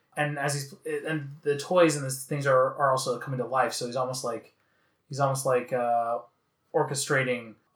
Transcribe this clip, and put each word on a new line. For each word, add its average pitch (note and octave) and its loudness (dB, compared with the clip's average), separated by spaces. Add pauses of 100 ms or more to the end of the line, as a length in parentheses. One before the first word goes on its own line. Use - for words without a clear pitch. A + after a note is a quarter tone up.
(160)
and D3 -2
as C#3+ -2
he's, C#3 -8 (320)
and D3+ -4 (100)
the C#3+ 0
toys E3+ 4
and C#3 -4
the C3 -4
things C#3+ -4
are, C3 4
are C#3 4
also B2+ 0
coming C3+ -6
to A#2 -4
life. B2 0
So B2+ -6
he's A#2+ -4
almost B2+ -4
like, A#2 -8 (540)
he's C#3 -4
almost C3+ 2
like, B2+ 2
uh, A#2+ 2 (560)
orchestrating C3 0 (220)